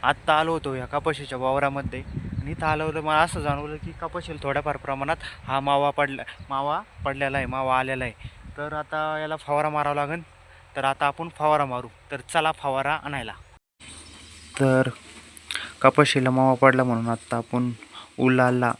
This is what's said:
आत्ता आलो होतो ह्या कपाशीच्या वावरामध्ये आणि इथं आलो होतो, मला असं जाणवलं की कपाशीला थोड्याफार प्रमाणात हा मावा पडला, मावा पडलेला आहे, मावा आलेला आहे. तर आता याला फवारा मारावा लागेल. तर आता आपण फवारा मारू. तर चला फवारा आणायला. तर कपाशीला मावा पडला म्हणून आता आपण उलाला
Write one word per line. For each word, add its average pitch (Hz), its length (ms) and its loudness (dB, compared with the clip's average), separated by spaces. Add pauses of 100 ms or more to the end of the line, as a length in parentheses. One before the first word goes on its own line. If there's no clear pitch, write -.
आत्ता 151 360 2
आलो 160 120 0
होतो 143 220 -4
ह्या 127 120 -6
कपाशीच्या 143 520 -4
वावरामध्ये 135 640 -2 (400)
आणि 147 100 -8
इथं 160 140 -6
आलो 156 200 -2
होतो, 156 160 -6
मला 151 180 2
असं 170 200 2
जाणवलं 147 380 -4
की 165 140 -10
कपाशीला 165 520 -10
थोड्याफार 143 340 -2
प्रमाणात 139 380 -4 (280)
हा 135 160 -2
मावा 143 300 2
पडला, 139 340 -2 (260)
मावा 143 320 -2 (240)
पडलेला 139 320 -2
आहे, 135 80 0
मावा 131 340 0
आलेला 131 240 -2
आहे. 117 100 -6 (440)
तर 147 160 -8
आता 156 460 -4
याला 156 160 -4
फवारा 151 340 0
मारावा 147 260 0
लागेल. 147 260 -4 (540)
तर 135 80 -2
आता 135 220 2
आपण 165 240 -2
फवारा 151 360 2
मारू. 123 220 -6 (240)
तर 135 100 -8 (120)
चला 160 180 4
फवारा 139 440 -2
आणायला. 139 380 -6 (1300)
तर 131 300 4 (920)
कपाशीला 135 480 6
मावा 131 240 4
पडला 131 300 6
म्हणून 117 240 2
आता 117 300 -2
आपण 123 340 -2 (480)
उलाला 127 600 4